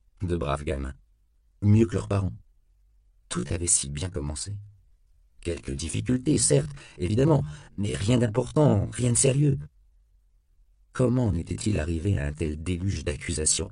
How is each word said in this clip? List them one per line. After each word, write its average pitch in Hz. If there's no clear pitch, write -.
De 87
braves 73
gamins. 67
Mieux 104
que 110
leurs 95
parents. 98
Tout -
avait 87
si -
bien 73
commencé. 73
Quelques 78
difficultés, 107
certes, 143
évidemment, 131
mais 101
rien 120
d'important, 117
rien 120
de 117
sérieux. 139
Comment 123
en 90
était-il 101
arrivé 85
à 71
un 73
tel 78
déluge 87
d'accusations 78